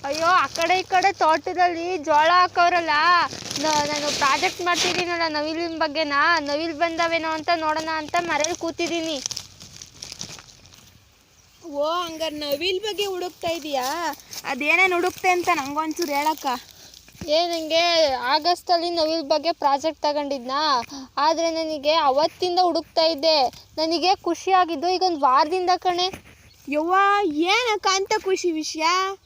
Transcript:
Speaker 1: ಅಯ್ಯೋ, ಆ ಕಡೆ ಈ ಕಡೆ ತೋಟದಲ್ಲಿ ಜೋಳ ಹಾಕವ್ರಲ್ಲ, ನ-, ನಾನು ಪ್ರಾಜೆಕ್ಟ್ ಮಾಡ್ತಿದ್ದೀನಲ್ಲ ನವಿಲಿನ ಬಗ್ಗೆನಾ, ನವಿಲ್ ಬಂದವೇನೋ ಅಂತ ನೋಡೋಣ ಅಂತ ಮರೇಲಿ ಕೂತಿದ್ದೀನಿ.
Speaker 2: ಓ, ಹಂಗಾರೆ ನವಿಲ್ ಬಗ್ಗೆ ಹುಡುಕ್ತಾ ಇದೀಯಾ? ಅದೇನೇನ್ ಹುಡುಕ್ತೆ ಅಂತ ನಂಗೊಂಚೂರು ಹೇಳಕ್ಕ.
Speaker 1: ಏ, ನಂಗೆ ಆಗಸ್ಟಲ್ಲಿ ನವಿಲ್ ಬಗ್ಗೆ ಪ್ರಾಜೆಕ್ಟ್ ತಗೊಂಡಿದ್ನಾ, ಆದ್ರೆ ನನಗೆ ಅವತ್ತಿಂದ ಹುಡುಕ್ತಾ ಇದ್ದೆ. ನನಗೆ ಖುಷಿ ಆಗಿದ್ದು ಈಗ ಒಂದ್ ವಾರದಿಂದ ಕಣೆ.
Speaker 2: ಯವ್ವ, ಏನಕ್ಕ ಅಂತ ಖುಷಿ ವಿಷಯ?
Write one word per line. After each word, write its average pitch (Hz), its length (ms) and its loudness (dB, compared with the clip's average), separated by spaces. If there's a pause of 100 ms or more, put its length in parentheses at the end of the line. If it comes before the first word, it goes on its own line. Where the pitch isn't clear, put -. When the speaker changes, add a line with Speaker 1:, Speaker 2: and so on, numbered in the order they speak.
Speaker 1:
ಅಯ್ಯೋ, 311 220 -2
ಆ 349 200 4
ಕಡೆ 330 340 0
ಈ - 20 -6
ಕಡೆ 381 300 2
ತೋಟದಲ್ಲಿ 349 840 0
ಜೋಳ 302 300 4
ಹಾಕವ್ರಲ್ಲ, 349 600 4 (720)
ನ-, 294 280 2
ನಾನು 294 280 -4
ಪ್ರಾಜೆಕ್ಟ್ 302 460 0
ಮಾಡ್ತಿದ್ದೀನಲ್ಲ 349 640 0
ನವಿಲಿನ 320 500 -4
ಬಗ್ಗೆನಾ, 302 640 2
ನವಿಲ್ 294 380 -4
ಬಂದವೇನೋ 330 500 0
ಅಂತ 320 280 -4
ನೋಡೋಣ 311 360 -2
ಅಂತ 311 280 -4
ಮರೇಲಿ 330 360 -2
ಕೂತಿದ್ದೀನಿ. 330 640 -4 (2500)
Speaker 2:
ಓ, 285 180 -2
ಹಂಗಾರೆ 320 460 -4
ನವಿಲ್ 302 440 -2
ಬಗ್ಗೆ 415 240 -4
ಹುಡುಕ್ತಾ 359 440 -6
ಇದೀಯಾ? 294 680 -4 (300)
ಅದೇನೇನ್ 320 480 2
ಹುಡುಕ್ತೆ 359 380 0
ಅಂತ 359 240 0
ನಂಗೊಂಚೂರು 302 580 -4
ಹೇಳಕ್ಕ. 294 340 -2 (840)
Speaker 1:
ಏ, 320 180 2
ನಂಗೆ 330 680 2
ಆಗಸ್ಟಲ್ಲಿ 320 800 0
ನವಿಲ್ 320 380 -2
ಬಗ್ಗೆ 311 240 0
ಪ್ರಾಜೆಕ್ಟ್ 294 500 -2
ತಗೊಂಡಿದ್ನಾ, 285 800 0 (340)
ಆದ್ರೆ 330 340 2
ನನಗೆ 311 420 -2
ಅವತ್ತಿಂದ 320 680 2
ಹುಡುಕ್ತಾ 330 400 0
ಇದ್ದೆ. 311 460 2 (300)
ನನಗೆ 330 360 0
ಖುಷಿ 359 380 -2
ಆಗಿದ್ದು 339 360 2
ಈಗ 370 180 0
ಒಂದ್ 330 140 -2
ವಾರದಿಂದ 311 560 2
ಕಣೆ. 359 340 -2 (580)
Speaker 2:
ಯವ್ವ, 311 260 0 (300)
ಏನಕ್ಕ 392 680 0
ಅಂತ 392 180 -2 (120)
ಖುಷಿ 359 280 0
ವಿಷಯ? 311 320 -6 (420)